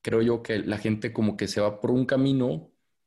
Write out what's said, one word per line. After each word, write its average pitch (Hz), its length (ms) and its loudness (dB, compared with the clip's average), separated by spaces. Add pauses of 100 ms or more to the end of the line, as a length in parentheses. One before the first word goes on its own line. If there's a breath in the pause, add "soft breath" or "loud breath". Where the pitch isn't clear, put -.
creo 113 200 2
yo 117 220 2
que 107 160 -2
la 104 180 -4
gente 110 360 -2
como 104 240 0
que 98 100 -2
se 104 140 -2
va 104 180 0
por 117 120 -2
un 127 140 2
camino 135 640 0 (360)